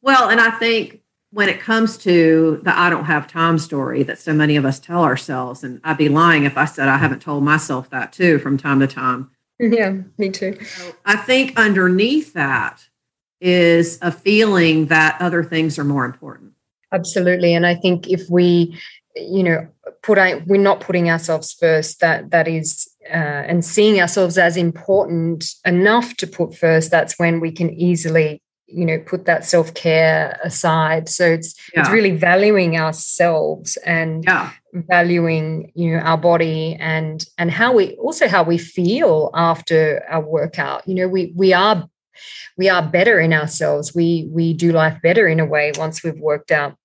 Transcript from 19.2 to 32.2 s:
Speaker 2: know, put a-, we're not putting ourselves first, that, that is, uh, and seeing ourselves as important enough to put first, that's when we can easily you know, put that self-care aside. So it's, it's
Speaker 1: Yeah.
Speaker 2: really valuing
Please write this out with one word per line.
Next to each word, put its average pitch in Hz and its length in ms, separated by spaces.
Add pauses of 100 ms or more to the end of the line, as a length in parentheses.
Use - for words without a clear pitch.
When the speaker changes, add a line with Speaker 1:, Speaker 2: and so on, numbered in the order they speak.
Speaker 2:
know, 165 220 (380)
put 208 140
a-, 175 280
we're 196 140
not 196 220
putting 175 280
ourselves 165 440
first, 160 480
that, 165 300
that 165 180
is, 160 400 (200)
uh, - 40 (340)
and 170 160
seeing 208 380
ourselves 175 360
as 170 200
important 170 880 (180)
enough 208 540
to 175 100
put 165 260
first, 160 380
that's 160 260
when 170 220
we 165 120
can 165 180
easily 165 720 (320)
you 175 120
know, 160 140
put 180 260
that 165 200
self-care 160 1000
aside. 160 680
So - 160
it's, 165 260 (220)
it's 156 160
Speaker 1:
Yeah. - 20
Speaker 2:
really 208 200
valuing 180 680